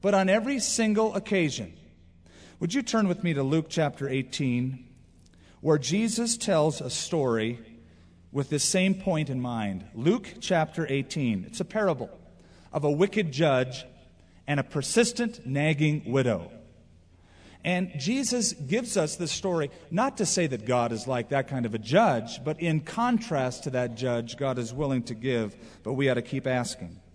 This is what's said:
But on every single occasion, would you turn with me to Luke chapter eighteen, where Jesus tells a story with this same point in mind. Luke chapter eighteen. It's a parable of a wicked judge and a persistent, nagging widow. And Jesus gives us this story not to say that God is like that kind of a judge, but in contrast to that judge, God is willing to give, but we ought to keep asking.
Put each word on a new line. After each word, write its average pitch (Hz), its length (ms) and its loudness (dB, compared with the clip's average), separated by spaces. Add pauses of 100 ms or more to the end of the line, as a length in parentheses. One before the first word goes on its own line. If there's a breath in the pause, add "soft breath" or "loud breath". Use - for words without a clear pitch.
But 202 120 4
on 190 160 4
every 233 300 2
single 220 540 2
occasion, 160 600 0 (840 loud breath)
would 170 140 -2
you 269 80 2
turn 220 260 2
with 175 160 0
me 175 100 2
to 139 100 0
Luke 156 260 2
chapter 143 380 -2
eighteen, 131 800 -2 (720 soft breath)
where 151 180 4
Jesus 214 600 0
tells 156 440 2
a 127 80 -6
story 120 680 0 (720 loud breath)
with 135 180 -2
this 147 140 0
same 185 320 2
point 160 340 0
in 131 120 -2
mind. 107 520 -2
Luke 156 460 0
chapter 160 500 0
eighteen. 135 580 0
It's - 120 -12
a 190 60 -2
parable 175 440 -2 (640 loud breath)
of 143 120 -4
a 147 80 4
wicked 185 400 2
judge 131 520 2 (640 soft breath)
and 143 120 2
a 135 40 0
persistent, 233 840 0
nagging 147 600 2
widow. 117 440 2 (1120 loud breath)
And 180 360 0
Jesus 233 540 0
gives 208 440 -2
us 156 200 0
this 165 140 -4
story 165 380 -2 (220 loud breath)
not 254 260 0
to 208 80 0
say 170 220 2
that 117 180 -4
God 120 260 2
is 113 160 -6
like 123 220 -2
that 135 180 0
kind 123 200 -2
of 107 80 -4
a 110 40 -2
judge, 127 640 2
but 156 160 -4
in 160 200 0
contrast 170 840 0
to 147 60 -2
that 123 240 -2
judge, 117 400 -2
God 135 220 -2
is 120 160 -6
willing 135 300 0
to 120 100 -8
give, 113 420 -2 (280 loud breath)
but 120 100 -4
we 135 160 2
ought 123 60 4
to 120 80 -2
keep 131 240 -4
asking. 123 520 -4 (160)